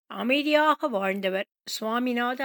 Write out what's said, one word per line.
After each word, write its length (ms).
அமைதியாக 800
வாழ்ந்தவர் 600
சுவாமிநாத 800